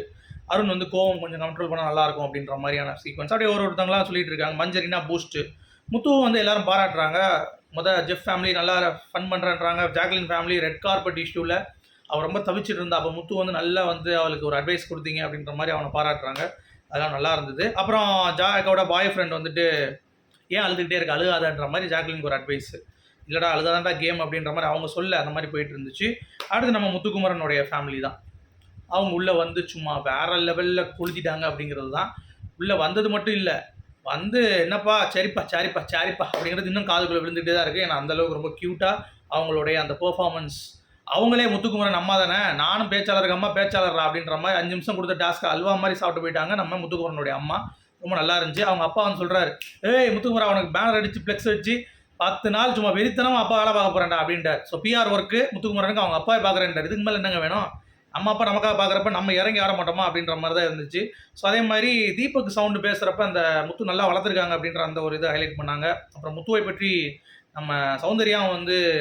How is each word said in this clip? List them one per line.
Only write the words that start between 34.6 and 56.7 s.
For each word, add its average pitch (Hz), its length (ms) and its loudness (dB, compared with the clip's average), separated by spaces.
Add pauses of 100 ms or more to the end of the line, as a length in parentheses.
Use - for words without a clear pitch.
"என்னப்பா, 202 500 2
சரிப்பா, 190 360 0
சரிப்பா, 180 420 -2
சரிப்பா" 175 380 -2
அப்படிங்கிறது 180 400 -4
இன்னும் 196 200 -2
காதுக்குள்ள 170 340 2
விழுந்துகிட்டே 165 340 -2
தான் 175 80 4
இருக்கு. 160 220 0
ஏன்னா 160 120 -2
அந்த 143 160 -4
அளவுக்கு 160 260 0
ரொம்ப 151 140 -6
கியூட்டா 180 380 -2 (400)
அவங்களுடைய 156 440 0
அந்த 147 200 0
பெர்ஃபார்மன்ஸ். 170 640 -2 (480)
அவங்களே 240 400 4
"முத்துக்குமரன் 208 500 0
அம்மா 190 220 2
தானே, 180 380 2
நானும் 190 340 0
பேச்சாளருக்கு 196 460 2
அம்மா 196 180 0
பேச்சாளர்ரா" 190 480 2
அப்படின்ற 156 380 0
மாதிரி 185 140 2
அஞ்சு 170 140 0
நிமிஷம் 180 280 -4
கொடுத்த 180 200 -2
டாஸ்க் 175 300 -2
அல்வா 180 320 2
மாதிரி 190 160 0
சாப்பிட்டு 170 280 -2
போயிட்டாங்க 165 320 -2
நம்ம 180 220 -2
முத்துக்குமரனுடைய 160 580 -4
அம்மா. 147 220 -4 (440)
ரொம்ப 180 160 -4
நல்லா 165 200 2
இருந்துச்சு. 165 240 -2
அவங்க 190 240 2
அப்பா 208 180 2
வந்து 196 180 0
சொல்றாரு, 175 300 2 (320)
"ஏய் 247 260 4
முத்துக்குமரா, 220 400 2
உனக்கு 190 220 2
பேனர் 214 280 2
அடிச்சு 208 220 -2
ஃப்ளெக்ஸ் 208 240 -4
வச்சு 214 300 0 (460)
பத்து 190 300 0
நாள் 233 240 2
சும்மா 208 160 2
வெறித்தனமா 240 440 2
அப்பா 226 220 2
வேலை 214 160 4
பார்க்க 196 200 4
போறேன்டா" 175 260 2
அப்படின்ட்டார். 160 440 0
So, 165 180 -8
பி 220 140 0
ஆர் 226 160 4
ஒர்க்கு 202 300 2 (100)
முத்துக்குமரனுக்கு 208 520 0
அவங்க 170 140 2
அப்பாவே 220 240 2
பார்க்குறேன்ட்டார். 180 440 2